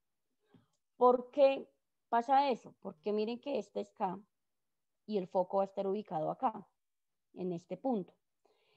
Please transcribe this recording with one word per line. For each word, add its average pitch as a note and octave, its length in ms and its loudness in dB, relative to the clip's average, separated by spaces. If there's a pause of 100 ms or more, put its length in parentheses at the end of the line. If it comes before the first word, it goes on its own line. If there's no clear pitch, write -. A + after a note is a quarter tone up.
(960)
¿Por B3 340 4
qué C4+ 400 4 (380)
pasa C4+ 420 2
eso? G3 300 -6
Porque G3 320 -8
miren G#3+ 260 -2
que C4+ 200 -6
este G3+ 220 -8
es G3+ 120 -12
K G3 260 -4 (880)
y G#3+ 120 -2
el F3+ 100 -4
foco F#3 300 -2
va G3 40 2
a G3 40 0
estar G3 200 -6
ubicado F3+ 460 -4
acá, A3 340 -6 (680)
en F3+ 180 -4
este E3+ 240 -8
punto. G#3+ 360 -2 (640)